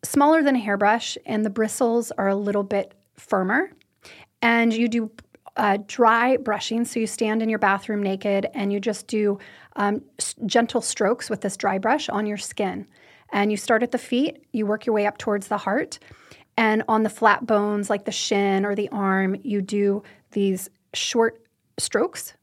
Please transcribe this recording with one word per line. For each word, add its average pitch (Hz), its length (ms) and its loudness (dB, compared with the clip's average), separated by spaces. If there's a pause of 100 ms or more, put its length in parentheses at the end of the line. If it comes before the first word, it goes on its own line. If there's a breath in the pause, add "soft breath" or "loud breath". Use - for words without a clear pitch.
smaller 302 400 4
than 277 140 2
a 247 40 0
hairbrush, 208 640 0
and 214 180 -2
the 214 60 0
bristles 226 640 0
are 196 160 0
a 196 80 2
little 202 260 0
bit 196 320 -2 (200)
firmer. 208 560 0 (680 loud breath)
And 233 320 4
you 233 160 2
do, 220 220 -2 (460)
uh, 208 300 2
dry 233 500 4
brushing. 226 480 -2
So 233 160 -4
you 220 60 0
stand 220 360 -2
in 220 60 -2
your 220 100 0
bathroom 202 440 0
naked, 196 520 -2
and 202 180 -2
you 202 80 -2
just 202 280 -6
do, 208 300 0 (380 loud breath)
um, 202 260 0 (160)
s-, - 180 -8 (100)
gentle 233 340 2
strokes - 480 -2
with 208 120 -4
this 190 160 -6
dry 196 220 -2
brush 220 300 0
on 214 180 -2
your 208 120 -4
skin. 190 480 -6 (460 soft breath)
And 208 180 2
you 214 60 -2
start 220 260 2
at 247 80 -2
the 247 80 -2
feet, - 540 -2
you 214 140 -2
work 214 200 -2
your 226 80 0
way 208 120 2
up 208 120 -4
towards 202 300 -2
the 208 100 -2
heart. - 400 -4 (580 loud breath)
And 220 300 2
on 220 160 4
the 214 80 2
flat 214 340 4
bones, 208 460 0
like 202 140 -2
the 214 80 -6
shin 196 520 0
or 202 120 -2
the 208 140 -4
arm, 190 520 0
you 208 180 -2
do 202 440 0 (280 loud breath)
these 196 380 -2 (220)
short - 520 -2 (340)
strokes - 640 -2